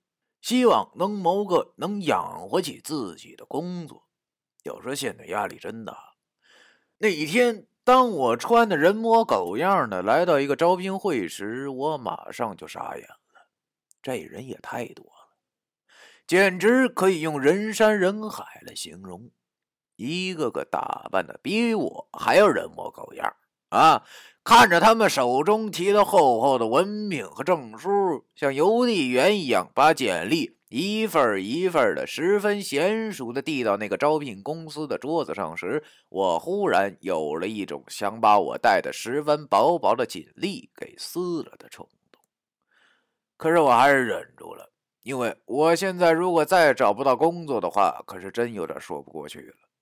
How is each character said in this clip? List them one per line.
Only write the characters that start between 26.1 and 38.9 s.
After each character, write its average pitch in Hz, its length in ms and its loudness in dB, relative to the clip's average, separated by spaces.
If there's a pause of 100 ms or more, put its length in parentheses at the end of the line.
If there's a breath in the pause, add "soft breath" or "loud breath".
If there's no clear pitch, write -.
厚 131 180 4
的 117 100 0
文 202 420 0
凭 120 200 -6
和 101 140 -12
证 139 340 -2
书， 185 560 -2
像 139 200 -2
邮 208 320 2
递 180 240 0
员 147 280 4
一 165 100 -4
样 98 280 0
把 151 180 6
简 95 360 -2
历 147 280 -2 (120)
一 202 360 -4
份 165 160 0
儿 104 200 0
一 147 260 -4
份 165 140 2
儿 104 120 2
的 67 140 -6
十 190 320 0
分 202 220 -2
娴 208 500 -4
熟 131 220 -10
地 139 80 -6
递 143 200 -4
到 107 140 0
那 104 140 -6
个 95 80 -2
招 151 220 2
聘 113 220 -12
公 160 280 -10
司 147 180 -10
的 117 100 -6
桌 147 280 -4
子 76 100 -10
上 82 220 -8
时， 113 260 -6 (240 soft breath)
我 90 320 -2
忽 190 300 -4
然 98 320 0
有 78 340 -4
了 87 100 -6
一 104 200 -6
种 76 240 -12
想 107 320 -8
把 104 180 6
我 69 180 -2
戴 101 220 4
得 67 140 -4